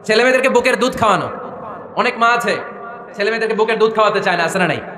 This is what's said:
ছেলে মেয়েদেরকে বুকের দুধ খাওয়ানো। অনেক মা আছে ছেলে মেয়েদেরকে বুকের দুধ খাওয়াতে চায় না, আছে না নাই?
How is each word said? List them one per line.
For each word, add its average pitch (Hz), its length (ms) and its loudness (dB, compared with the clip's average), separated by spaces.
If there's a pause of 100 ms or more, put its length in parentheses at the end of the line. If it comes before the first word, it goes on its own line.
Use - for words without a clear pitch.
ছেলে 214 180 2
মেয়েদেরকে 254 260 4
বুকের 240 340 2
দুধ 247 180 0
খাওয়ানো। 180 280 2 (680)
অনেক 240 220 0
মা 233 100 4
আছে 226 260 2 (640)
ছেলে 208 140 -2
মেয়েদেরকে 220 240 -2
বুকের 214 240 0
দুধ 220 160 2
খাওয়াতে 208 260 2
চায় 185 160 0
না, 170 80 2
আছে 165 140 -2
না 180 80 4
নাই? 131 140 0 (180)